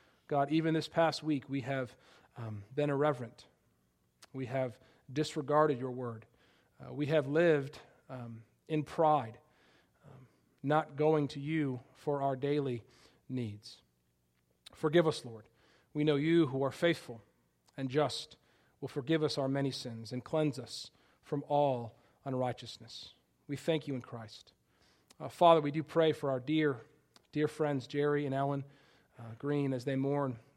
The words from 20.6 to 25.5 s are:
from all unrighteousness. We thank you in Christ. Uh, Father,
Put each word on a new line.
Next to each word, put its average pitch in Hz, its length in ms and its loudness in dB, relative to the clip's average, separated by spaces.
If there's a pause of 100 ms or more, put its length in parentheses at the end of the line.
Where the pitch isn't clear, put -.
from 143 260 -6
all 135 440 2 (300)
unrighteousness. 123 920 -8 (340)
We 143 80 -6
thank 160 280 -2
you 139 100 -4
in 123 60 -6
Christ. - 520 -16 (640)
Uh, 139 120 -10
Father, 165 320 8